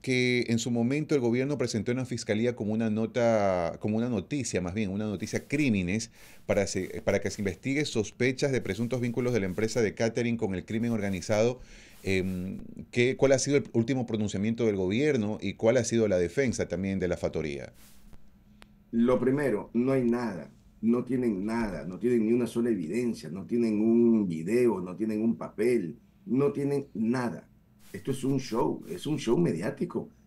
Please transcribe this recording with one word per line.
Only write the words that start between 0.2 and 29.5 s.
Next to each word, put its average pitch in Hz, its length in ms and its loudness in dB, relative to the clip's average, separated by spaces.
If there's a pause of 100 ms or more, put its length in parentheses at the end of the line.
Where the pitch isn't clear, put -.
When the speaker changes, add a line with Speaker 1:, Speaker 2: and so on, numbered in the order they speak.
Speaker 1:
en 117 100 2
su 120 140 -2
momento 135 420 0
el 139 80 4
gobierno 127 340 2
presentó 120 360 -2
en 127 60 0
la 127 80 -4
fiscalía 117 500 0
como 107 180 -2
una 113 160 0
nota, 107 920 2
como 107 180 -2
una 120 120 0
noticia, 110 500 -2
más 87 140 -4
bien, 107 160 -2
una 104 160 -4
noticia 104 420 -4
crímenes 110 640 0 (380)
para 98 180 4
se-, - 400 -4
para 101 160 2
que 101 80 -2
se - 120 -8
investigue 135 440 -2
sospechas 127 640 0
de 123 80 0
presuntos 113 420 -2
vínculos 120 300 -2
de 110 100 2
la 95 40 0
empresa 104 380 0
de 95 100 2
catering 117 420 0
con 98 200 -2
el 87 100 -6
crimen 117 280 -2
organizado, 104 640 0 (420)
em, 95 600 -2 (280)
¿qué, 127 260 2
cuál 139 180 4
ha 131 40 4
sido 139 200 2
el - 160 0
último 120 340 0
pronunciamiento 107 580 0
del 101 120 2
gobierno 107 640 0
y 95 140 -4
cuál 117 240 4
ha 117 60 2
sido 113 240 2
la 95 100 4
defensa 92 500 0
también 95 300 -2
de 92 100 0
La 85 100 0
Fatoría? 76 540 -4 (1200)
Speaker 2:
Lo 120 300 4
primero, 123 560 0
no 127 160 2
hay 127 180 2
nada, 104 400 -4 (320)
no 117 220 2
tienen 120 420 -2
nada, 107 400 -4
no 92 140 -10
tienen 117 260 2
ni 113 80 4
una 123 140 2
sola 117 240 0
evidencia, 95 580 -2
no 92 160 -10
tienen 113 340 0
un 113 480 6
video, 95 540 2
no 90 140 -8
tienen 107 260 -2
un 113 160 0
papel, 98 600 -2 (260)
no 139 260 2
tienen 139 440 -2
nada. 113 520 -2 (460)
Esto - 160 -10
es - 140 -4
un 135 160 2
show, - 500 -2
es 90 160 -10
un 143 140 -2
show 120 180 2
mediático 110 720 -2 (180)